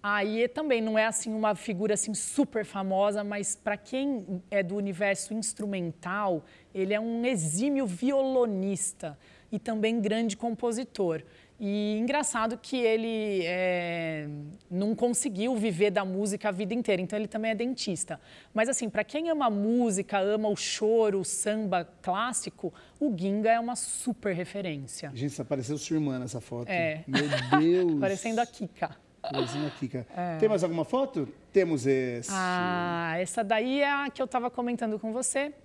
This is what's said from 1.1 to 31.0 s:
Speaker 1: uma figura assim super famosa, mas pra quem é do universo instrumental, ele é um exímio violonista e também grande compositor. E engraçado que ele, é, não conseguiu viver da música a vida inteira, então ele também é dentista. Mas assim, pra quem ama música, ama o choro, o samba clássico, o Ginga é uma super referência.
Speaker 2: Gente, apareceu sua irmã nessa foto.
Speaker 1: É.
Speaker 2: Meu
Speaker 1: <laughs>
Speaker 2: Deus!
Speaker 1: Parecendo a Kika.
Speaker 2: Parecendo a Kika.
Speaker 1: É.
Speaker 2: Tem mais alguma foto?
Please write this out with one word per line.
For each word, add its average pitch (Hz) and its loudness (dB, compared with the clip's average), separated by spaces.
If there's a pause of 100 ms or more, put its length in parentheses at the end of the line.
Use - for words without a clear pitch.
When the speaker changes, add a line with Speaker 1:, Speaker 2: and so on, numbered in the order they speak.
Speaker 1:
uma 214 2
figura 196 0
assim 202 -2
super 277 0
famosa, 202 0
mas 202 -4
pra 208 -4
quem 233 -2
é 202 2
do 180 -2
universo 196 0
instrumental, 190 -2 (300)
ele 190 0
é 208 2
um 233 -2
exímio 240 2
violonista 208 0 (360)
e 214 -2
também 226 0
grande 220 2
compositor. 226 -2 (380)
E 208 0
engraçado 240 0
que - -4
ele, 220 2
é, 170 0 (420)
não 202 0
conseguiu 240 0
viver 208 2
da 196 0
música 202 -2
a - -2
vida 190 -4
inteira, 220 2
então 185 -4
ele 214 -2
também 220 -4
é 220 0
dentista. 202 -4 (320)
Mas 220 2
assim, 247 0
pra 214 -2
quem 320 -2
ama 277 2
música, 208 2
ama 214 2
o 202 2
choro, 214 2
o - -2
samba 202 -2 (140)
clássico, 202 -2 (280)
o 294 2
Ginga 202 2
é 233 6
uma 233 -4
super - -2
referência. 160 -6
Speaker 2:
Gente, 135 -4
apareceu 135 -2
sua - -2
irmã 139 0
nessa 123 -6
foto. 120 -8
Speaker 1:
É. 165 0
Speaker 2:
Meu 139 2
Speaker 1:
<laughs> 131 2
Speaker 2:
Deus! 170 4
Speaker 1:
Parecendo 202 0
a 240 2
Kika. - -8 (240)
Speaker 2:
Parecendo 135 -2
a 143 -4
Kika. 139 -6 (100)
Speaker 1:
É. 175 -4
Speaker 2:
Tem 214 4
mais 208 4
alguma 165 0
foto? 254 -2 (240)